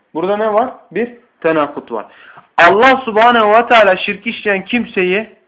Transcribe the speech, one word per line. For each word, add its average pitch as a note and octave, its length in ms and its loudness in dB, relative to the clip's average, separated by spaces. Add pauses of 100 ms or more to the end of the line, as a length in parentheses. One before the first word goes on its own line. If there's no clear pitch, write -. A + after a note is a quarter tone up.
(140)
Burada F#3 240 -4
ne G#3+ 160 -2
var? A#3+ 200 -2 (180)
Bir A3 180 -6 (320)
tenakut D3+ 500 -4
var. A2 140 -8 (520)
Allah G#3+ 480 4
subhanehu A3+ 440 2
ve A#3 180 4
teala G3+ 300 4
şirk G3+ 300 -10
işleyen G3 380 -6
kimseyi G#3+ 640 -4 (180)